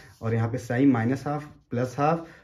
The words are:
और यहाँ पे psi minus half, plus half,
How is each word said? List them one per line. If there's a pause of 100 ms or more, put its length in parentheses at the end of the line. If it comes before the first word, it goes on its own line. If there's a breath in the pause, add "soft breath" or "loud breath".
(220 loud breath)
और
यहाँ
पे
psi
minus
half, (320)
plus
half, (240 loud breath)